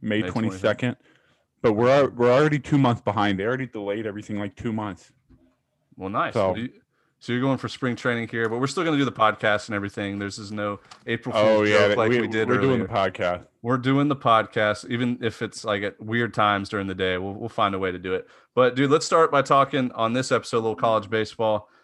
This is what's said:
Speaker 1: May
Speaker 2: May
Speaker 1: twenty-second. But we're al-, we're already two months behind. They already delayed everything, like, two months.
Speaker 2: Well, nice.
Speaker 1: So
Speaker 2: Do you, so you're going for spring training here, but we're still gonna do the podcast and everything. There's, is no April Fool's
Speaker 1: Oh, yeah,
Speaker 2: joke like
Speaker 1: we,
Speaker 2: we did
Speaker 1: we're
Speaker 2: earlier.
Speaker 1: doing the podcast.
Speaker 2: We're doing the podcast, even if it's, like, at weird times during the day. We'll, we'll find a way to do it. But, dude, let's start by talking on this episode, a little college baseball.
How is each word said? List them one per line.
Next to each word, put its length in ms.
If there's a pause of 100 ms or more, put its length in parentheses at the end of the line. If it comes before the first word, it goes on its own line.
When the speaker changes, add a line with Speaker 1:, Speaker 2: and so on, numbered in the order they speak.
Speaker 1:
May 200
Speaker 2:
May 80
Speaker 1:
twenty-second. 680 (640)
But 120
we're 160
al-, 200
we're 220
already 280
two 180
months 240
behind. 380
They 60
already 200
delayed 400
everything, 320
like, 180
two 160
months. 400 (840)
Speaker 2:
Well, 120
nice. 240
Speaker 1:
So 200
Speaker 2:
Do 80
you, 80 (500)
so 120
you're 100
going 160
for 120
spring 260
training 320
here, 220
but 100
we're 80
still 160
gonna 140
do 80
the 60
podcast 560
and 80
everything. 440
There's, 180
is 140
no 280 (280)
April 260
Fool's 140
Speaker 1:
Oh, 160
yeah, 240
Speaker 2:
joke 100
like 120
Speaker 1:
we, 120
Speaker 2:
we 60
did 220
Speaker 1:
we're 80
Speaker 2:
earlier. 100
Speaker 1:
doing 140
the 120
podcast. 540 (160)
Speaker 2:
We're 140
doing 320
the 60
podcast, 760
even 320
if 180
it's, 220
like, 180
at 180
weird 360
times 340
during 160
the 80
day. 240
We'll, 160
we'll 160
find 240
a 60
way 120
to 60
do 160
it. 140 (260)
But, 220
dude, 160
let's 140
start 260
by 100
talking 520
on 200
this 180
episode, 260
a 20
little 160
college 340
baseball. 600 (140)